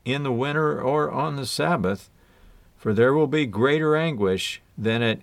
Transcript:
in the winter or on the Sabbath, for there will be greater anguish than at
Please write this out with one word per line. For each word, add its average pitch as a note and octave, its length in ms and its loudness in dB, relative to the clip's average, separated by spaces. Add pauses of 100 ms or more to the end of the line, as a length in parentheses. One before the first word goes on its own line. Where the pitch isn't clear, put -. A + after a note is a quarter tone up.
in C#3 180 -4
the C3+ 80 -2
winter D3 500 -2
or C#3+ 300 0
on C#3+ 240 -4
the C#3 100 -6
Sabbath, A#2+ 640 -2 (680)
for G#2+ 160 -2
there A#2+ 200 4
will D3+ 140 2
be D3+ 180 0
greater C#3+ 500 2
anguish G#2 640 -2 (160)
than A2+ 280 0
at A2+ 200 0